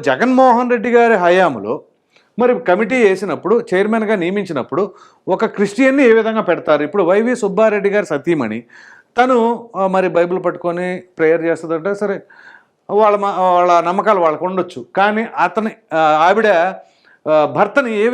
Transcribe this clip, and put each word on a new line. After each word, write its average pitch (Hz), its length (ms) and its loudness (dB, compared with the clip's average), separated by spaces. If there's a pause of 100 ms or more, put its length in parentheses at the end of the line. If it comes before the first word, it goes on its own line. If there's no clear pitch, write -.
జగన్మోహన్ 247 680 2
రెడ్డి 226 220 -2
గారి 233 260 4
హయాంలో 151 520 2 (680)
మరి 247 140 2 (140)
కమిటీ 208 380 0
వేసినప్పుడు, 190 500 -2 (140)
చైర్మన్గా 214 520 0
నియమించినప్పుడు 180 600 -4 (500)
ఒక 220 220 -2
క్రిస్టియన్ని 262 540 2
ఏ - 80 6
విధంగా 220 320 -2
పెడతారు? 151 360 0
ఇప్పుడు 190 240 -2
వైవి 233 320 0
సుబ్బారెడ్డి 202 540 0
గారి 202 160 -4
సతీమణి 131 480 -4 (580)
తను, 254 180 2 (420)
ఆ, 196 40 0 (140)
మరి 185 100 0 (100)
బైబిల్ 175 300 0
పట్టుకొని 175 400 -6 (320)
ప్రేయర్ 160 300 2
చేస్తుందంటే 165 420 -4 (100)
సరే, 196 160 -4 (840)
వాళ్ళ 208 240 4
మ-, 202 120 -4 (200)
వాళ్ళ 175 160 2 (160)
నమ్మకాలు 196 360 0
వాళ్ళకు 156 240 0
ఉండొచ్చు, 180 320 -6 (180)
కానీ 208 260 0 (220)
అతని, 208 260 -4 (260)
ఆ, - 20 2 (280)
ఆవిడ, 214 200 2 (840)
ఆ, 156 40 4 (220)
భర్తని 226 340 0 (120)
ఏ 226 100 2